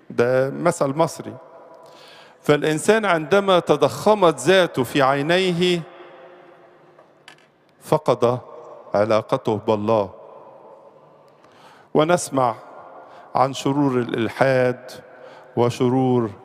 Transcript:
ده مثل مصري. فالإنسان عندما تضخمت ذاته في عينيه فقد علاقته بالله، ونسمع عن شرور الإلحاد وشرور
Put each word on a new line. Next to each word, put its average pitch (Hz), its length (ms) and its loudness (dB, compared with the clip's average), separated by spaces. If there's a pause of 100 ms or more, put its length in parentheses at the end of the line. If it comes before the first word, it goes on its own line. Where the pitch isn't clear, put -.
ده 127 400 0
مثل 147 380 -2
مصري. 139 460 -4 (1080)
فالإنسان 156 640 0
عندما 185 540 2
تضخمت 156 800 2
ذاته 160 440 2
في 139 180 -2
عينيه 170 800 0 (2000)
فقد 123 580 0 (540)
علاقته 110 640 0
بالله، 104 520 0 (1800)
ونسمع 143 600 0 (800)
عن 131 180 0
شرور 139 460 0
الإلحاد 123 920 -2 (640)
وشرور 123 720 0 (160)